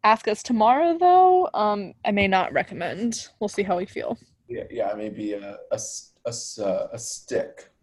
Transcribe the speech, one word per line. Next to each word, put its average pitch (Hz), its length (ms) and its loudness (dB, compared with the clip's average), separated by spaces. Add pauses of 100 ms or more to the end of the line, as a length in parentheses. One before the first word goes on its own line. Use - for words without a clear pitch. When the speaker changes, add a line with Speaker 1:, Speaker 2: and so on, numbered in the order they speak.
Speaker 1:
Ask 214 220 4
us 214 160 -4
tomorrow, 262 540 2
though. 370 560 6
Um, 208 400 -2 (140)
I - 60 0
may 202 160 2
not 190 260 2
recommend. 175 720 -4 (120)
We'll 208 100 -4
see - 140 -4
how 185 120 0
we 180 80 -4
feel. - 320 -8 (320)
Speaker 2:
Yeah, 90 220 -10
yeah, 104 260 -2
maybe 107 380 -6
a, 101 240 -12 (120)
a - 40 0
s-, - 400 -12 (100)
a 120 60 -4
s-, - 280 -12
uh, 98 340 -2
a 120 60 -12
stick. - 680 -8 (140)